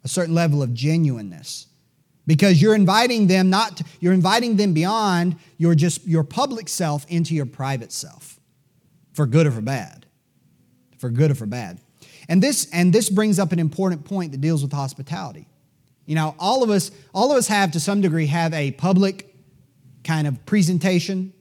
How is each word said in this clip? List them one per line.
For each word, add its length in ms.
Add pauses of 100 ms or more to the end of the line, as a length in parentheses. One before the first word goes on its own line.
A 40
certain 260
level 280
of 120
genuineness. 920 (600)
Because 340
you're 140
inviting 520
them 240
not 280
to, 60 (160)
you're 120
inviting 440
them 160
beyond 640 (220)
your 160
just, 320
your 180
public 440
self 400
into 260
your 120
private 460
self, 460 (760)
for 120
good 200
or 60
for 100
bad. 420 (920)
For 100
good 220
or 40
for 120
bad. 340 (480)
And 140
this, 300
and 200
this 160
brings 300
up 140
an 60
important 460
point 280
that 100
deals 200
with 100
hospitality. 760 (580)
You 120
know, 220
all 240
of 60
us, 220 (240)
all 160
of 80
us 80
have 260
to 80
some 220
degree 240
have 260
a 200
public 640 (680)
kind 220
of 180
presentation 960